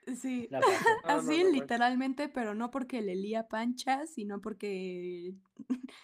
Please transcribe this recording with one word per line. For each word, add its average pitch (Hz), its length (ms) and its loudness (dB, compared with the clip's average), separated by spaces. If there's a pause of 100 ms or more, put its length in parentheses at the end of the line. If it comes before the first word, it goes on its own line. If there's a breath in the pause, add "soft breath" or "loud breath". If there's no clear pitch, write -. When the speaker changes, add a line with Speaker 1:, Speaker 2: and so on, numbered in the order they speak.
(180)
Speaker 1:
sí. 247 340 -4
Speaker 2:
La 131 160 2
pasó. 427 360 4
Speaker 3:
No, - 200 2
no, 311 140 2
Speaker 1:
Así, - 20 4
Speaker 3:
no 359 140 6
manches. 240 320 2
Speaker 1:
literalmente, 262 440 2
pero 233 260 -4
no 233 160 -4
porque 254 320 -4
le 185 140 -2
lía 220 320 -2
pancha, 247 580 -2
sino 202 340 -6
porque 185 920 -6 (220)
<laughs> - 480 -6